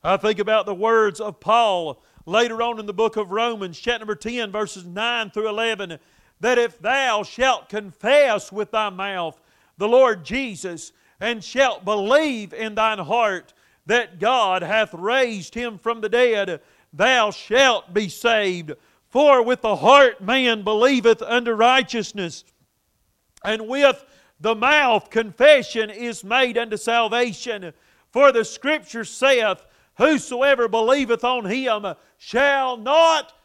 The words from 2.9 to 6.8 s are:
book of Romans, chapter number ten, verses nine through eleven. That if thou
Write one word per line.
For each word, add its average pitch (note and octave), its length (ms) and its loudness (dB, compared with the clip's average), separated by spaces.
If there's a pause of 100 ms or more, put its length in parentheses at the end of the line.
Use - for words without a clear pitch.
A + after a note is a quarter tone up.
book A3 240 -2
of G3 140 -6
Romans, G#3 480 -4
chapter A#3+ 220 -4
number G#3+ 120 -8
ten, A3+ 380 -8
verses F#3+ 340 -8
nine A3 460 -6
through G#3+ 180 -4
eleven. G#3 480 -6 (460)
That B3 160 2
if A#3 200 -2
thou A#3 440 -2